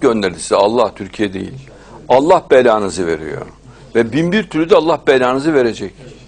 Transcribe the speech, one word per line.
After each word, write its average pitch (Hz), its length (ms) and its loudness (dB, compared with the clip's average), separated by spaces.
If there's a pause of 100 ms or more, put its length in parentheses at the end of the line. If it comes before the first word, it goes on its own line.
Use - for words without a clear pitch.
gönderdi 101 380 0
size, - 160 -4
Allah, 104 400 2
Türkiye 101 380 -6
değil. 95 200 -10 (560)
Allah 151 420 4
belanızı 104 560 2
veriyor. 80 380 -6 (500)
Ve 113 160 0
bin 165 200 -2
bir 202 180 -2
türlü 160 200 -2
de 202 60 6
Allah 160 320 0
belanızı 135 460 2
verecek. 110 400 -2 (340)